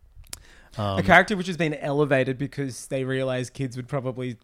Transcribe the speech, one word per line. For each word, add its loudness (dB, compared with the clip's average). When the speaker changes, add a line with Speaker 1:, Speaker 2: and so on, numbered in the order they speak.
Speaker 1:
Um, -2
Speaker 2:
a 0
character 6
which -4
has -4
been 2
elevated 2
because -6
they -4
realized -2
kids -6
would -8
probably, -6